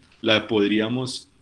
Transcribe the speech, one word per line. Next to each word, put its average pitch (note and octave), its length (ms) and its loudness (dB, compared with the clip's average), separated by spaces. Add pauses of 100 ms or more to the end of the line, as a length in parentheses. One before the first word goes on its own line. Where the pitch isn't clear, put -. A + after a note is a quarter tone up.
(220)
la A2 240 2
podríamos, A2 840 -2 (140)